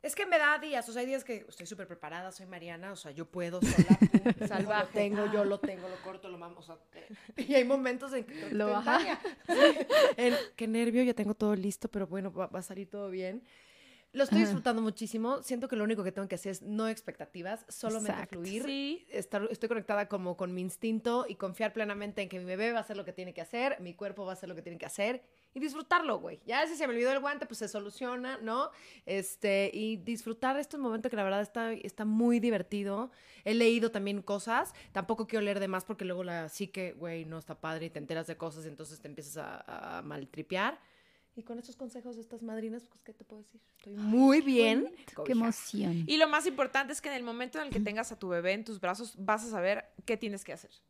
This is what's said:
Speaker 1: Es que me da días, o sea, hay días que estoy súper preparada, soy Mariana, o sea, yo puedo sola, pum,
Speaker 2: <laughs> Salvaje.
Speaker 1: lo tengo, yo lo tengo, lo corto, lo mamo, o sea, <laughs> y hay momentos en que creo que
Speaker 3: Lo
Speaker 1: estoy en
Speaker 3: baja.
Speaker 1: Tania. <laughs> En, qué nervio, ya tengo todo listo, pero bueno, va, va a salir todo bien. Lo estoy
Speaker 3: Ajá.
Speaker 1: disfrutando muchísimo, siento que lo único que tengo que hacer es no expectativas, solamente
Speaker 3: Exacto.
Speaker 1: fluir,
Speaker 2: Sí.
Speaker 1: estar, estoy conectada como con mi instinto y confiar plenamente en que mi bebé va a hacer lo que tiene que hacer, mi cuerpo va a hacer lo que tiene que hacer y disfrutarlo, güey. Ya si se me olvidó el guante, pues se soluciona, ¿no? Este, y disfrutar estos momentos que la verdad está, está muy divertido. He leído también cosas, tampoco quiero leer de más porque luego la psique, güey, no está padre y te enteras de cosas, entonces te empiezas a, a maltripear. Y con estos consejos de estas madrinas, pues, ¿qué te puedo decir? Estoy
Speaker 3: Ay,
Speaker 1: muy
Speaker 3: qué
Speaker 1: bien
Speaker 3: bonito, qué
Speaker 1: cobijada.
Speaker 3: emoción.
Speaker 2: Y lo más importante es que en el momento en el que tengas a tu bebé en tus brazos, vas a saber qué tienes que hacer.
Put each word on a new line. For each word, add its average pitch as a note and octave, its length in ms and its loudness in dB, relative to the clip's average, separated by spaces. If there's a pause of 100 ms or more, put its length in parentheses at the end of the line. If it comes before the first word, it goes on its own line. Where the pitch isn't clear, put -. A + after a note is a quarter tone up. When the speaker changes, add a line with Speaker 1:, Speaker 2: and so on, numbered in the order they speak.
Speaker 1:
Es - 120 -2
que G4+ 120 0
me E4+ 100 6
da D4+ 220 6
días, C#4 280 -2
o A3+ 60 -10
sea, B3 80 -2
hay B3 60 -2
días C4 160 -2
que A3 260 -8
estoy - 160 -16
súper G3 220 -12
preparada, F3 440 -10
soy F#3+ 140 -16
Mariana, F3 460 -12
o F#3+ 40 -10
sea, D#3 160 -12
yo D#3+ 140 -8
puedo F3 360 -4
sola, - 380 6
pum, G#3+ 480 6
Speaker 2:
<laughs> - 0 -
Salvaje. G#3 380 0
Speaker 1:
lo - 40 -14
tengo, G#3 440 2
yo G#3 120 4
lo G3+ 140 0
tengo, F#3 300 -4
lo F#3 140 -8
corto, F#3+ 260 -12
lo F3+ 80 -12
mamo, E3+ 220 -14
o D3+ 40 -20
sea, E3 140 -18 (320)
<laughs> - 280 -16
y C4+ 180 0
hay B3+ 100 10
momentos C4 480 0
en A#3+ 100 -2
que C#4 100 -14
creo D#4 160 -8
que G#3+ 60 -4
Speaker 3:
Lo G#3 120 2 (100)
Speaker 1:
estoy - 20 2
en A#3+ 60 -4
Speaker 3:
baja. D4+ 340 4 (280)
Speaker 1:
Tania. E4+ 400 8
<laughs> C#5+ 300 8
En, B3 160 4 (220)
qué A3+ 120 -4
nervio, A#3 360 4
ya B3 120 4
tengo G#3+ 200 0
todo G#3 200 4
listo, G3 340 -4
pero G3 180 -2
bueno, F#3+ 240 -6
va, F#3 160 -2
va - 120 -6
a F3 40 -8
salir F#3+ 260 -10
todo G3+ 200 -6
bien. F#3 340 -6 (720)
Lo C4+ 120 4
estoy G#3 140 6
Speaker 3:
Ajá. - 80 8
Speaker 1:
disfrutando A3+ 340 2
muchísimo, A3+ 600 -2
siento B3+ 280 -4
que A#3 80 0
lo G#3 80 2
único G#3+ 180 0
que F#3 80 -2
tengo G3 160 -6
que F#3+ 80 -4
hacer G3 160 -6
es F#3 100 -8
no G#3+ 280 -2
expectativas, F#3 800 -8
solamente A3 420 -2
Speaker 3:
Exacto. - 300 -6
Speaker 1:
fluir, G3+ 240 -4
Speaker 2:
Sí. C#4 440 -4
Speaker 1:
estar, G3+ 400 -4
estoy A3 200 -4
conectada G#3 400 0
como F3+ 260 -4
con F3+ 180 -4
mi F3+ 60 -4
instinto A3+ 680 0
y G3+ 60 -8
confiar G3+ 360 -2
plenamente G#3 500 -4
en F#3 60 -4
que F#3 100 -10
mi F3+ 60 -8
bebé G3 300 -2
va A#3 60 0
a - 20 0
hacer G#3 160 -8
lo G3 80 -8
que F3+ 80 -10
tiene F3+ 200 -10
que - 60 -10
hacer, B3 400 -2
mi F3 140 -10
cuerpo G3 320 -8
va F#3 60 -6
a - 20 -6
hacer F#3 160 -12
lo D3+ 60 -10
que E3 60 -10
tiene E3+ 160 -12
que - 80 -10
hacer A3+ 380 0 (300)
y C4 80 -6
disfrutarlo, D4+ 580 0
güey. E3 260 -10
Ya C4+ 220 2
si D#4+ 80 -4
se D4 120 0
me A#3+ 60 0
olvidó B3 200 4
el C4+ 80 2
guante, C#4+ 240 -2
pues A#3 140 -10
se G#3 100 -4
soluciona, B3 720 -6
¿no? A#3 300 0 (340)
Este, G3 680 2
y G#3+ 220 -2
disfrutar A3+ 640 -2
estos D4 220 -6
momentos A#3 280 0
que A#3 60 -2
la G#3 80 0
verdad G3 180 2
está, A3+ 300 -2
está - 320 -8
muy A3+ 380 6
divertido. G3+ 680 0 (340)
He G#3+ 80 2
leído A#3 380 6
también G3+ 300 -2
cosas, A3+ 520 0 (180)
tampoco G#3 340 -2
quiero G#3+ 200 0
leer G3+ 160 0
de G3 80 0
más F#3 160 -2
porque G3+ 180 -6
luego F3+ 220 -4
la E3 240 -4
psique, F#3+ 500 -6
güey, E3 240 -6
no D#3+ 160 -10
está D#3 220 -12
padre D#3+ 240 -4
y E3 40 -8
te D#3 100 -10
enteras D#3+ 280 -4
de E3 80 -6
cosas, D#3+ 300 -8
entonces D#3 340 -14
te - 80 -18
empiezas D3 300 -12
a, - 600 -10
a - 20 -10
maltripear. E3+ 760 -4 (560)
Y A3+ 100 -12
con A#3 140 -12
estos A#3+ 200 -16
consejos A#3+ 400 -12
de A3+ 60 -14
estas A3+ 200 -14
madrinas, A3+ 460 -6
pues, - 140 -20
¿qué A3 100 -18
te - 100 -20
puedo G#3+ 180 -20
decir? A3+ 200 -20 (160)
Estoy G3+ 160 -16
Speaker 3:
Ay, G3+ 60 -8
Speaker 1:
muy C4 420 8
Speaker 3:
qué C#4 40 -6
Speaker 1:
bien A#3 380 6
Speaker 3:
bonito, E4 140 -6 (100)
qué - 60 -20
Speaker 1:
cobijada. A#3+ 320 0
Speaker 3:
emoción. G3 600 0
Speaker 2:
Y D4+ 120 2
lo D#4 100 8
más D4+ 180 2
importante C4+ 460 0
es D4 80 -6
que - 80 -8
en C#4 80 -4
el B3 80 -6
momento A#3+ 340 -6
en D4 100 -4
el - 40 -8
que A3+ 80 0
tengas G#3+ 320 -2
a A3 80 -14
tu F#3+ 80 -6
bebé F3 240 0
en A3 140 -2
tus G#3+ 160 -8
brazos, G3 360 -4
vas G#3+ 280 0
a A#3+ 40 -6
saber G3 360 0 (200)
qué A3 120 0
tienes G3+ 260 -6
que - 80 -12
hacer. - 200 -14 (180)